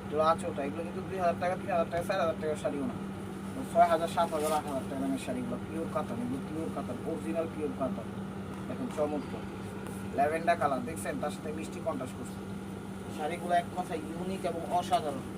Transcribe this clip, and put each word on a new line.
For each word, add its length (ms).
এটা 120
হলো 160
আঁচলটা। 360
এগুলো 200
কিন্তু 220
দুই 140
হাজার 180
টাকা, 180
তিন 160
হাজার 160
টাকা, 160
চার 160
হাজার 180
টাকা 220
শাড়িও 280
না, 40
ছয় 200
হাজার, 240
সাত 200
হাজার, 220
আট 120
হাজার 200
টাকা 140
দামের 220
শাড়িগুলো, 400
পিওর 300
কাতান, 280
এগুলো 240
পিওর 280
কাতান, 220
অরিজিনাল 440
পিওর 260
কাতান। 280
দেখেন, 200
চমৎকার 460
ল্যাভেন্ডার 440
কালার, 260
দেখছেন, 340
তার 140
সাথে 220
মিষ্টি 300
কন্ট্রাস্ট 320
করছে। 200
শাড়িগুলো 440
এক 60
কথায় 320
ইউনিক 320
এবং 100
অসাধারণ। 460